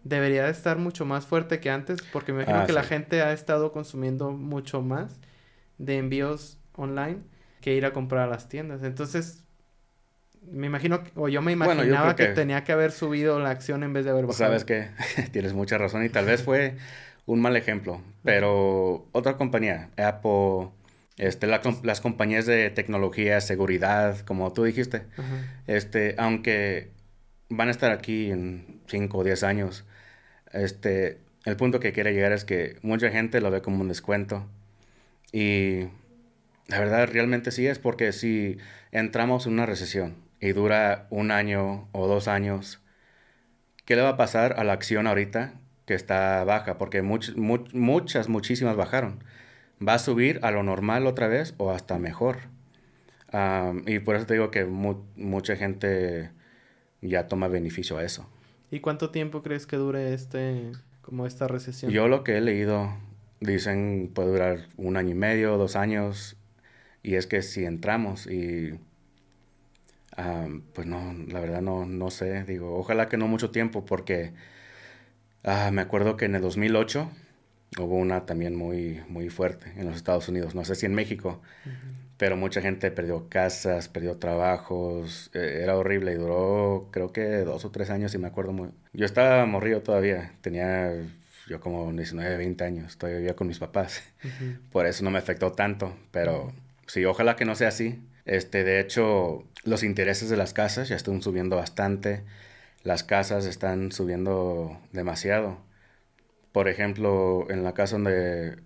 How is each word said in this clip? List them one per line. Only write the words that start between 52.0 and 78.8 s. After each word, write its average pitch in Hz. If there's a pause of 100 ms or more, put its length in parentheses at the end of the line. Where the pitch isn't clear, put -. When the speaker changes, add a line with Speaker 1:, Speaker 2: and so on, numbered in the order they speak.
Speaker 2:
Am, 92
y 107
por 104
eso 110
te 113
digo 110
que 98
mu-, 101 (120)
mucha 98
gente 95 (720)
ya 90
toma 95
beneficio 85
a 82
eso. - (420)
Speaker 1:
¿Y 147
cuánto 156
tiempo 151
crees 143
que 143
dure 135
este, 131 (300)
como 123
esta 127
recesión? 127
Speaker 2:
Yo 107
lo 135
que 107
he 110
leído, 104 (460)
dicen 98
puede 92
durar 90 (100)
un 92
año 92
y 87
medio, 107
dos 98
años. 104 (640)
Y 98
es 92
que 101
si 95
entramos 98
y, 85 (1400)
am, 82 (100)
pues 85
no, 87 (140)
la 90
verdad 85
no, 92
no 92
sé. 95
Digo, 90
ojalá 110
que 117
no 110
mucho 110
tiempo 113
porque, 87 (1120)
ah, 101
me 98
acuerdo 104
que 110
en 101
el 92
dos 92
mil 110
ocho 143 (720)
hubo 90
una 92
también 87
muy, 85